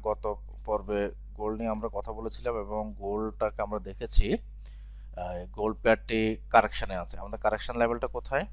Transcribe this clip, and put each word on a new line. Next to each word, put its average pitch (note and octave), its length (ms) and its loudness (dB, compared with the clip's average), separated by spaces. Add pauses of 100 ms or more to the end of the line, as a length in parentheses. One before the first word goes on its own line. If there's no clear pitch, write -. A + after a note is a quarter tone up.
গত G#2+ 340 0 (280)
পর্বে G#2 460 2 (240)
গোল্ড G#2+ 240 -2
নিয়ে A#2 120 0
আমরা A2 220 -2
কথা G#2 200 -6
বলেছিলাম A2+ 460 -4
এবং G#2+ 400 -4
গোল্ডটাকে G#2+ 640 -2
আমরা G#2 160 -2
দেখেছি, G2 560 4
আহ, - 1200 -8
গোল্ড G#2+ 300 0
পেয়ারটি A2 540 4 (140)
কারেকশানে - 460 6
আছে। F2 220 -6
আমাদের G2+ 220 -6
কারেকশন A2 380 0
লেভেলটা A#2 280 4
কোথায়? C3+ 460 -2